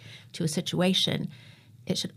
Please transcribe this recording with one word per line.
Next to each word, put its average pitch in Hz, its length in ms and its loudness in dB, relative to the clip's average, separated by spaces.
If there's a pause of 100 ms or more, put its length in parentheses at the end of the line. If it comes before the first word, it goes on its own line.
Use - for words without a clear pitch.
(340)
to - 100 -4
a 160 40 4
situation. 180 800 2 (560)
It - 120 0
should - 200 -4